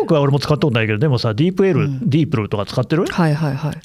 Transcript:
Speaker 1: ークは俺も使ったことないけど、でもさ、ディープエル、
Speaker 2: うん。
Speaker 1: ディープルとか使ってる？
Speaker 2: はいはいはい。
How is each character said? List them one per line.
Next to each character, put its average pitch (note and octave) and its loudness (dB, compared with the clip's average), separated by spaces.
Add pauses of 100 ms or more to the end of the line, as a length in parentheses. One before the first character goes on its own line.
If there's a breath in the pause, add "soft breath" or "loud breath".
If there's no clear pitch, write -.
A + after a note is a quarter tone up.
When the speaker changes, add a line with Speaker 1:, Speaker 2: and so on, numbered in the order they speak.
Speaker 1:
ー - -8
ク F3 0
は D3 4
俺 C#3 2
も C#3+ 2
使 - 0
っ - 0
た D#3 0
こ C3 0
と A#2 0
な A2 2
い A2 -2
け A2 0
ど、 G#2 -2
で D#3 2
も B2+ 2
さ、 A2+ -2
デ C3+ 2
ィ - 4
ー F#3 -6
プ G3 4
エ F#3 2
ル、 - 2
Speaker 2:
う D#3 2
ん。 C#3 -2
Speaker 1:
デ D#3 4
ィ D#3 4
ー E3 -8
プ B2+ 0
ル G#2 -2
と - -6
か G2+ -2
使 - -6
っ G#2 0
て D#3+ -2
る？ G#3 0
Speaker 2:
は E3 0
い D3 2
は D3 -2
い C3+ -4
は D3 -6
い。 - -10